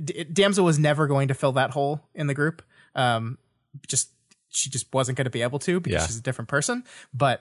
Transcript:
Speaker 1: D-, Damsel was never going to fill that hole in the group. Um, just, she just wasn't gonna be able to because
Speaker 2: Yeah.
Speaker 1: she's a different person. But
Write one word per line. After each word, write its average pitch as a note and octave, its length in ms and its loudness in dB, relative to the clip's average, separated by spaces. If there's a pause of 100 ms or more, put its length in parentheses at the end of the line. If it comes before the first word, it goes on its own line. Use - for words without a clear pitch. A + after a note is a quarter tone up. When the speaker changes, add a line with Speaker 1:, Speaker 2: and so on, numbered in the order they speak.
Speaker 1:
D-, E3 200 -8
Damsel G3 380 4
was E3 160 6
never D3+ 280 4
going C#3 220 2
to C3+ 60 -2
fill C3+ 180 0
that B2+ 180 2
hole C#3+ 320 -2 (120)
in D3+ 120 -4
the C#3 80 -2
group. D3 260 -2 (340)
Um, A#2+ 440 0 (480)
just, - 240 -4 (400)
she - 180 -4
just C3 240 -8
wasn't C3 240 0
gonna B2+ 140 -2
be A#2 100 -4
able B2 200 -2
to F#3 200 0
because F2+ 220 0
Speaker 2:
Yeah. E2 40 0
Speaker 1:
she's A2+ 120 -6
a A2+ 40 -12
different B2 280 -6
person. A#3+ 340 -2 (300)
But B2+ 260 2